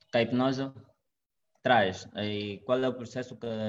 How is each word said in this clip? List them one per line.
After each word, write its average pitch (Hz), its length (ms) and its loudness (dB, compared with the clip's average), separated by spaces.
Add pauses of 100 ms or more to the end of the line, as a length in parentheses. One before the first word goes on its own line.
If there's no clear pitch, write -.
(120)
que 120 80 2
a - 20 6
hipnose 127 500 0 (920)
traz. 101 440 4 (100)
E 104 480 -4
qual 127 180 2
é 131 40 2
o 123 60 0
processo 123 420 -10
que 117 120 -10 (220)